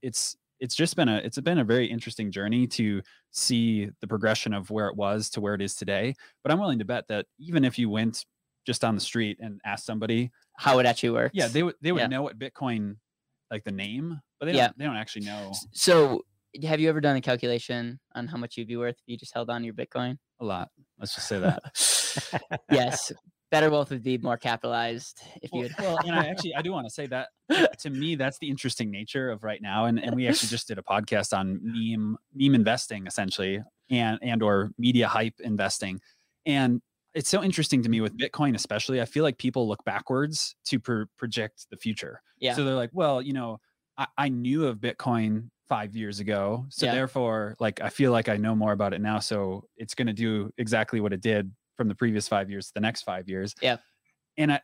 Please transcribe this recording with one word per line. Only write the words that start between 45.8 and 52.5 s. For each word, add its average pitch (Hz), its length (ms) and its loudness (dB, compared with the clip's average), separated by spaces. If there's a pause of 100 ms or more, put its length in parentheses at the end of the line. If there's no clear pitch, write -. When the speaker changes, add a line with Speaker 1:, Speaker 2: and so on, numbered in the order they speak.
Speaker 1:
years 104 240 -6
ago. 104 500 -2
So - 180 -2
Speaker 2:
Yeah. 123 80 2
Speaker 1:
therefore, 117 640 -2
like, 107 200 0
I 104 80 -4
feel 131 220 4
like 113 180 4
I 107 80 2
know 110 200 2
more 107 160 4
about 101 200 0
it 92 80 -2
now. 107 200 0
So 98 560 -4
it's 110 180 -12
gonna 117 180 0
do 107 460 0
exactly 113 420 2
what 104 120 2
it 92 80 -2
did 104 320 0 (240)
from 117 100 0
the 104 80 0
previous 107 320 0
five 98 240 0